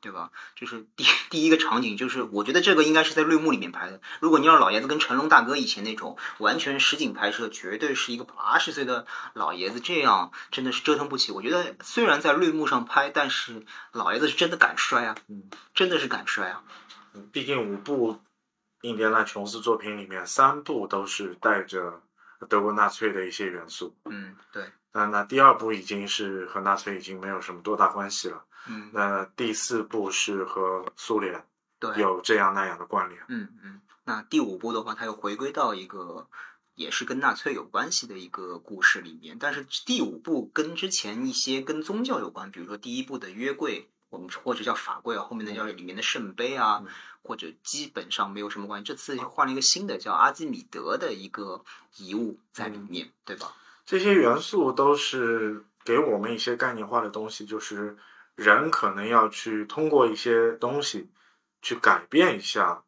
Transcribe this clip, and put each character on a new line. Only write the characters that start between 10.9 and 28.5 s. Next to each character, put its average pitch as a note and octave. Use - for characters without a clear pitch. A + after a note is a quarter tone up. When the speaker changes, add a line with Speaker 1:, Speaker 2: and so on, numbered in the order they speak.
Speaker 1:
腾 C#3+
不 C3+
起。 -
我 F#2+
觉 A#2
得 F3
虽 -
然 D3+
在 D3+
绿 D#3+
幕 D#3
上 B2
拍， C#3+
但 C#3+
是 A2+
老 F#2+
爷 A#2+
子 D3
是 -
真 E3+
的 E3+
敢 -
摔 A#2+
啊。 A2
Speaker 2:
嗯。 G2+
Speaker 1:
真 F#3
的 E3+
是 C#3
敢 -
摔 F#2+
啊。 F#2
Speaker 2:
嗯， G#2
毕 C3+
竟 A#2+
五 G2
部 A2+
印 A#2+
第 A2
安 A2
纳 A2+
琼 G#2
斯 A2
作 A2+
品 G#2
里 G2
面， F#2
三 C#3+
部 B2
都 G2
是 F#2+
带 G#2
着 F2+
德 G#2
国 G#2
纳 G#2
粹 G#2
的 F#2+
一 F2+
些 G2
元 F2+
素。 -
Speaker 1:
嗯， G2
对。 G2
Speaker 2:
那， G#2+
那 G#2
第 C3
二 C3+
部 A2+
已 G2+
经 G2+
是 G2
和 G2
纳 G2
粹 G2
已 F#2
经 F#2
没 F#2+
有 G2
什 F2+
么 F2
多 G#2
大 G2
关 G2
系 -
了。 D#2+